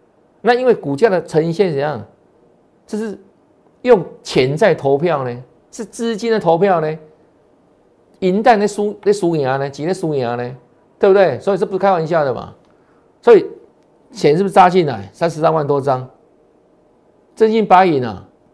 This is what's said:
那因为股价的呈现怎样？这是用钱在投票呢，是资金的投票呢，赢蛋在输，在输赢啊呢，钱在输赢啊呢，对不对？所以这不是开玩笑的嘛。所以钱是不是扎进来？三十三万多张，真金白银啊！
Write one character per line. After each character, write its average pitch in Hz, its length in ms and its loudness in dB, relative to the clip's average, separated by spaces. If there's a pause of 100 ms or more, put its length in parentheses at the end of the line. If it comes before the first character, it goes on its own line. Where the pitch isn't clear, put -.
(420)
那 240 120 0
因 247 120 -2
为 233 80 4
股 139 220 -4
价 214 140 2
的 175 140 0
呈 165 280 -2
现 180 200 -2
怎 135 80 -4
样？ 139 220 -4 (840)
这 214 120 -10
是 214 200 -8 (640)
用 226 240 4 (160)
钱 139 340 -2
在 175 200 2
投 139 220 0
票 151 260 -2
呢， 123 200 -10 (280)
是 226 140 -14
资 233 300 -6
金 226 160 -4
的 214 80 0
投 170 180 2
票 180 240 2
呢， 156 180 -6 (1200)
赢 190 240 0
蛋 226 160 4
在 208 80 0
输， 208 340 -4
在 208 120 0
输 170 220 0
赢 139 120 -2
啊 135 100 -2
呢， 139 120 -4
钱 143 180 -8
在 190 60 -2
输 165 200 -4
赢 127 140 -2
啊 120 80 -4
呢， 123 200 -8 (420)
对 202 120 4
不 190 40 6
对？ 170 260 2
所 202 140 -2
以 185 40 -2
这 196 80 -2
不 185 80 -10
是 185 40 -6
开 196 140 0
玩 165 140 -2
笑 156 200 0
的 127 80 -2
嘛。 - 200 -10 (680)
所 233 140 8
以 175 100 4 (680)
钱 151 240 0
是 185 60 -2
不 196 80 -2
是 196 40 -8
扎 185 160 6
进 175 160 2
来？ 104 280 -8
三 165 160 -4
十 151 120 -8
三 160 120 2
万 151 140 -2
多 143 120 0
张， 131 280 -4 (1300)
真 220 160 2
金 220 140 0
白 185 200 4
银 143 180 0
啊！ 101 220 -10 (280)